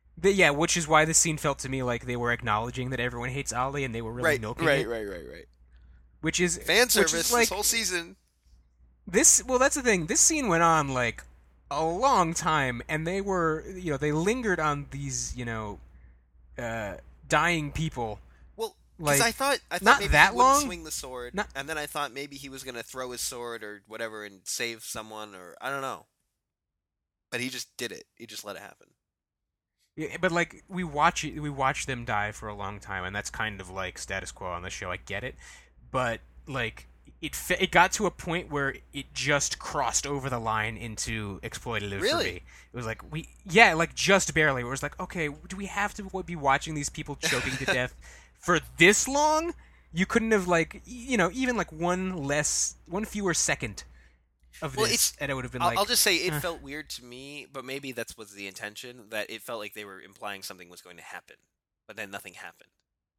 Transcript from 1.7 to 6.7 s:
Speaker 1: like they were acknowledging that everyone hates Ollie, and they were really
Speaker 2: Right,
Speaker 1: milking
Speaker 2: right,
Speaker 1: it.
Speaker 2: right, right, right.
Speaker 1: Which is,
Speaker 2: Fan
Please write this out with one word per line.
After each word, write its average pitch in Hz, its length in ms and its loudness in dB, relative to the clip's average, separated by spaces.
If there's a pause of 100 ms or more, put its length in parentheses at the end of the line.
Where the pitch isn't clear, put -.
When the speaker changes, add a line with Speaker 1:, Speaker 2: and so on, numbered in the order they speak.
Speaker 1:
like 120 240 -2
they 123 100 -4
were 120 160 -2
acknowledging 117 600 -2
that 127 80 -2
everyone 123 300 -4
hates 135 220 -6
Ollie, 135 320 -2
and 123 120 -4
they 117 80 -4
were 113 100 -6
really 123 160 -2
Speaker 2:
Right, 131 120 2
Speaker 1:
milking 107 260 -4
Speaker 2:
right, 135 180 4
Speaker 1:
it. - 20 -4
Speaker 2:
right, 110 200 -4
right, 87 200 -10
right. 78 180 -16 (760)
Speaker 1:
Which 160 180 0
is, 180 200 2
Speaker 2:
Fan 220 340 4